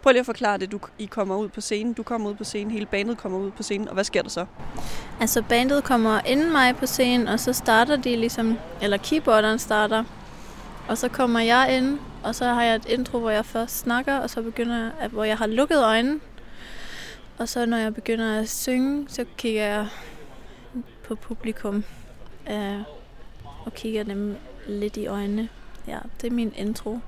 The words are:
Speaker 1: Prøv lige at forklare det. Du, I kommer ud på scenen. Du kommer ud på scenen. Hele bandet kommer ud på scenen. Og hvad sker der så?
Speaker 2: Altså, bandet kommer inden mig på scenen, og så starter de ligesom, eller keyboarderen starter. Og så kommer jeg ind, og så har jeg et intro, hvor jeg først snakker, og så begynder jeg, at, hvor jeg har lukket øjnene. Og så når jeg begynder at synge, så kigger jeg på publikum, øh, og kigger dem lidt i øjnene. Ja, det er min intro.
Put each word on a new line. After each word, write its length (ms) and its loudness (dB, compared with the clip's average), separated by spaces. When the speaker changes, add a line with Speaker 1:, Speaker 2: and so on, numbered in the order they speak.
Speaker 1:
Prøv 100 8
lige 80 8
at 60 0
forklare 320 0
det. 140 -4
Du, 80 -6
I 60 -4
kommer 300 -2
ud 140 -2
på 120 -10
scenen. 320 -2
Du 100 -6
kommer 260 -2
ud 60 -6
på 80 -10
scenen. 280 -4
Hele 140 -2
bandet 320 -2
kommer 220 -4
ud 120 -4
på 120 -10
scenen. 240 -2
Og 60 -10
hvad 100 2
sker 180 2
der 80 -4
så? 160 -4
Speaker 2:
Altså, 300 4
bandet 340 4
kommer 420 4
inden 260 4
mig 240 6
på 100 -2
scenen, 420 4
og 120 2
så 140 0
starter 420 6
de 200 2
ligesom, 420 2
eller 160 2
keyboarderen 640 4
starter. 440 2
Og 100 0
så 120 0
kommer 300 2
jeg 380 6
ind, 220 2
og 120 -2
så 100 -2
har 180 4
jeg 120 6
et 100 -2
intro, 340 0
hvor 100 0
jeg 160 2
først 340 -4
snakker, 380 0
og 120 -2
så 120 -6
begynder 420 -2
jeg, 160 -4
at, 120 -4
hvor 120 -2
jeg 140 2
har 100 0
lukket 360 4
øjnene. 360 4
Og 120 -4
så 160 0
når 120 2
jeg 160 0
begynder 460 0
at 100 -2
synge, 600 0
så 160 -4
kigger 280 0
jeg 220 0
på 80 -4
publikum, 680 -4
øh, 280 -4
og 80 -10
kigger 300 -4
dem 320 -4
lidt 300 -4
i 100 -4
øjnene. 420 -2
Ja, 100 -8
det 60 -2
er 80 0
min 220 0
intro. 500 -4